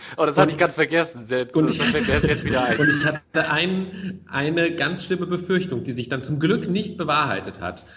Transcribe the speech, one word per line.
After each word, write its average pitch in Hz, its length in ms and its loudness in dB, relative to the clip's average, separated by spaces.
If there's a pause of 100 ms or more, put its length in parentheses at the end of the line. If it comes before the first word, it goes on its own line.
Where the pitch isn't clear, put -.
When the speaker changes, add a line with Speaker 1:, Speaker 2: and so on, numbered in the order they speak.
(180)
Speaker 1:
Oh, 160 80 4
das 147 120 2
hatte 190 100 8
Speaker 2:
Und 160 60 0
Speaker 1:
ich 147 40 -6
ganz 170 180 2
vergessen. 151 540 0
Der, 127 240 0
Speaker 2:
und 160 160 4
Speaker 1:
das - 80 0
Speaker 2:
ich - 60 -4
Speaker 1:
fällt 135 240 2
mir 131 60 2
erst 151 140 4
jetzt - 180 0
wieder 127 180 2
ein. 120 140 2
Speaker 2:
<laughs> - 20 0
und 151 100 4
ich 147 160 2
hatte 156 460 -2
ein, 185 760 -2
eine 165 460 0
ganz 156 300 -2
schlimme 180 220 -2
Befürchtung, 175 580 -2
die 135 80 -6
sich 120 160 -6
dann - 140 -4
zum 147 180 -4
Glück 180 300 2
nicht 202 280 -4
bewahrheitet 143 640 -2
hat. 87 260 -8 (120)